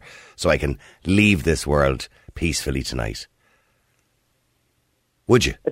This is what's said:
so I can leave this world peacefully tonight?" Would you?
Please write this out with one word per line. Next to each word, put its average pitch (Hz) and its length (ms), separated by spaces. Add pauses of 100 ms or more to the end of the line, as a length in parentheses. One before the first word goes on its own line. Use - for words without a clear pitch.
(360)
so - 140
I 73 100
can 71 180 (280)
leave 101 380
this 78 220
world 69 440 (260)
peacefully 71 480
tonight?" 58 440 (2000)
Would 120 180
you? - 100 (160)